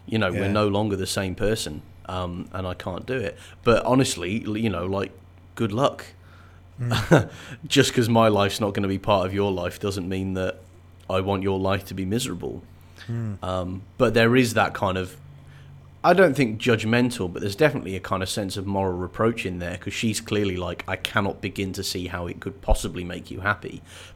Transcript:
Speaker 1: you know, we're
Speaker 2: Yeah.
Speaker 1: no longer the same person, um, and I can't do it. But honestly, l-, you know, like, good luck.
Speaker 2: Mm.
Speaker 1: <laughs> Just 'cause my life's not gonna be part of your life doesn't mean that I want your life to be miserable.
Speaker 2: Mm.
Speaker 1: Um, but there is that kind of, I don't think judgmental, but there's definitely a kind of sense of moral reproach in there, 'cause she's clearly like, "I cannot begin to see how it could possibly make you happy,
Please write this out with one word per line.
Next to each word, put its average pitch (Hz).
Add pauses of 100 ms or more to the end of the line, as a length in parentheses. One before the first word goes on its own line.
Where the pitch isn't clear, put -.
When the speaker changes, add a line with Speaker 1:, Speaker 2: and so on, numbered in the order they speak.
Speaker 1:
you 110
know, 95
we're 101
Speaker 2:
Yeah. 101
Speaker 1:
no 107
longer 101
the 92
same 92
person, 104 (260)
um, 90
and 92
I 90
can't -
do 123
it. 104 (260)
But 117
honestly, 117
l-, 107
you 113
know, 87
like, 98 (440)
good 113
luck. - (760)
Speaker 2:
Mm. 120 (180)
Speaker 1:
<laughs> 127
Just -
'cause 117
my 113
life's 101
not 101
gonna 101
be 98
part 98
of 95
your 101
life 90
doesn't 95
mean 95
that 92 (480)
I 95
want 98
your 95
life 95
to 95
be 95
miserable. 95 (440)
Speaker 2:
Mm. 113
Speaker 1:
Um, 92 (180)
but 113
there 117
is 120
that 101
kind 92
of, 92 (840)
I 170
don't 180
think 110
judgmental, 113
but -
there's 101
definitely 135
a 90
kind 95
of 92
sense 101
of 98
moral 95
reproach 110
in 90
there, 87
'cause 98
she's 110
clearly 101
like, 87
"I 95
cannot -
begin 95
to 95
see 90
how 87
it -
could 95
possibly -
make 87
you -
happy, - (340)